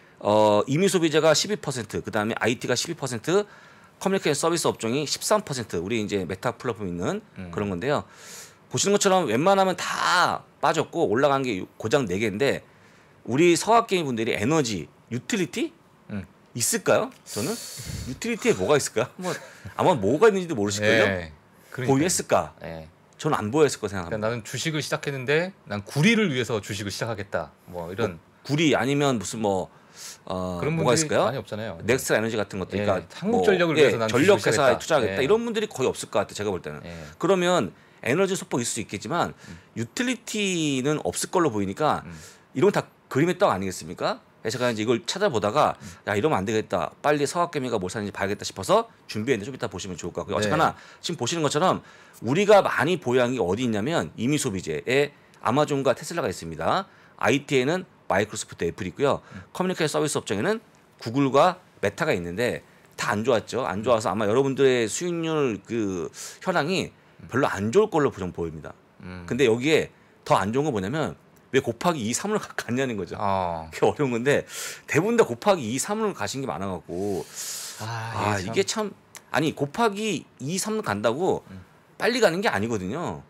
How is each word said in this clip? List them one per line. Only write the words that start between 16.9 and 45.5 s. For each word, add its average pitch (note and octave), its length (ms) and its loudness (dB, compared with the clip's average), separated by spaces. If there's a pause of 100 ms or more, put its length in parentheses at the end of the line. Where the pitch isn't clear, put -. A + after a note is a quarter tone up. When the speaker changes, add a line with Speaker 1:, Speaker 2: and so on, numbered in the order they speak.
Speaker 1:
저는 C#3 300 -4 (540)
유틸리티에 A3 460 0
뭐가 A#2 220 2
있을까요? C3 300 0 (100)
뭐... F3+ 160 -4 (440)
아마 D#3+ 180 4
뭐가 B2+ 340 6
있는지도 F3+ 280 0
모르실걸요? G#2 500 2
Speaker 2:
네. F2 260 -2 (380)
그러니까요. B2+ 240 0
Speaker 1:
보유했을까? C#3 680 2
Speaker 2:
네. D#2+ 260 -12 (280)
Speaker 1:
저는 D3+ 220 -2
안 G#2 120 -4
보유했을 C#3+ 300 4
거 G#2+ 60 -4
생각합니다. G2 300 -4
Speaker 2:
그러니까 G#2+ 120 -2
"나는 A#2 160 -6
주식을 D3+ 380 -4
시작했는데 D3 720 -2 (120)
난 G#2 200 -6
구리를 G3+ 500 2
위해서 A#2+ 260 -2
주식을 G2+ 300 -6
시작하겠다." G2 640 -6 (140)
뭐 F2 260 -10
이런. G2+ 200 -4
Speaker 1:
뭐 D#2+ 60 -14 (260)
구리 C#3+ 300 2
아니면 C3+ 440 2
무슨 G#2+ 220 -6
뭐, F#2+ 300 0 (540)
어, F2+ 340 -4
Speaker 2:
그런 C#3+ 160 -2
Speaker 1:
뭐가 D#3+ 160 2
Speaker 2:
분들이 A#2 40 6
Speaker 1:
있을까요? D3 320 2
Speaker 2:
많이 D3 120 -2
없잖아요. G#2 460 -10
Speaker 1:
넥스트라 B2+ 340 2
에너지 A2+ 180 0
같은 G#2 220 -4
것도. F2+ 200 -4
Speaker 2:
예, G#2 60 0
Speaker 1:
그러니까 F#2 300 0
Speaker 2:
한국전력을 F3+ 600 2
Speaker 1:
뭐, D#3 60 4
Speaker 2:
위해서 B2+ 140 6
Speaker 1:
예, - 40 0
Speaker 2:
난 A2+ 100 0
Speaker 1:
전력회사에 B2 300 4
Speaker 2:
주식을 B2+ 140 0
시작했다. A2+ 260 4
Speaker 1:
투자하겠다. A2 420 0
Speaker 2:
예. C3 40 2
Speaker 1:
이런 A3 200 2
분들이 A3 220 -2
거의 B2+ 220 -2
없을 - 220 -6
것 - 80 0
같아요. G2 160 -2
제가 G#2 160 -4
볼 F2 120 -4
때는. D2+ 220 -10
Speaker 2:
예. E2 200 -12 (140)
Speaker 1:
그러면 F3+ 540 2 (300)
에너지 F#3 320 2
소폭 - 260 -4
있을 A#2 120 -4
수 A#2 80 -6
있겠지만 G#2+ 540 -4 (140)
Speaker 2:
음. E2+ 100 -16 (180)
Speaker 1:
유틸리티는 D#3+ 1300 -2
없을 - 260 -4
걸로 E3+ 200 2
보이니까 G2+ 560 0
Speaker 2:
음. E2+ 120 -14 (360)
Speaker 1:
이런 F3 180 4
다 D#3 160 -2 (200)
그림의 E3+ 300 2
떡 F#3 120 4
아니겠습니까? F#2+ 720 -4 (180)
그래서 A2+ 160 -4
제가 B2 140 2
이제 G#2+ 120 -2
이걸 A#2 220 0
찾아보다가 B2 800 0